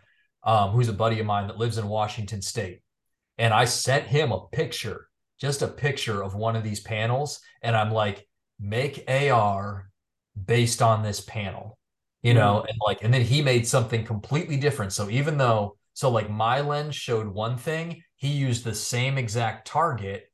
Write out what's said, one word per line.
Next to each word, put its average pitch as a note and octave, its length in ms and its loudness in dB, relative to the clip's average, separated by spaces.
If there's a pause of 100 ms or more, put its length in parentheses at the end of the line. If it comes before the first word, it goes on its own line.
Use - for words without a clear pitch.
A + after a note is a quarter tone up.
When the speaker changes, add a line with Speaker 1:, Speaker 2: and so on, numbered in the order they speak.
(440)
Speaker 1:
um, G#2+ 260 4
who's A#2 180 4
a G#2 60 0
buddy A2 260 0
of G#2+ 60 0
mine G2+ 220 0
that G2+ 100 -10
lives A2+ 200 -2
in G#2 120 -4
Washington G#2+ 520 -4
State. F#2+ 400 -8 (560)
And A2+ 160 2
I A#2+ 120 4
sent A#2 400 0
him C#3+ 260 2
a - 160 -4
picture, - 640 -6 (320)
just C#3 200 -2
a C#3 60 -2
picture A#2+ 560 -2
of G2 120 -6
one A2 200 0
of G#2+ 80 0
these G#2 160 -4
panels. A#2+ 600 -2 (200)
And A#2 140 2
I'm G#2+ 160 2
like, G#2+ 340 0 (320)
"Make A#2 520 -4
A C#3 200 2
R G2+ 600 0 (560)
based A#2 360 2
on A2 220 4
this G#2 160 -4
panel," - 580 -10 (460)
you A#2+ 100 6
know? G#2 280 6
Speaker 2:
Mm. - 80 -8
Speaker 1:
And, - 160 -6
like, G2+ 180 0
and A#2 100 4
then B2+ 100 4
he C#3+ 180 2
made A#2+ 260 4
something A#2 380 2
completely C#3 500 -2
different. C3 380 0
So G2+ 160 -4
even C#3+ 280 0
though, A2+ 380 2 (180)
so, C#3 160 0
like, G#2+ 200 0
my A2+ 320 0
lens D3 340 -4
showed G#2+ 320 -4
one A2 300 -4
thing, D#3+ 440 -6 (140)
he C#3 140 -4
used C3+ 340 0
the A2 100 -4
same C3 440 -2
exact A2+ 500 -2
target G#2+ 680 -2